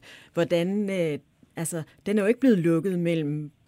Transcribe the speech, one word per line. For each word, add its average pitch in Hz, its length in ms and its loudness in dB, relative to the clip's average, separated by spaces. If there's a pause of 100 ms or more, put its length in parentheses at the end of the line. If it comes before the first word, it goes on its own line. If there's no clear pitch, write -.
(340)
hvordan, 175 560 0
øh, 165 300 -2 (360)
altså, 165 280 -6 (220)
den 208 120 0
er 208 40 2
jo 196 60 0
ikke 240 120 2
blevet 233 200 4
lukket 170 400 0
mellem 151 520 -2 (160)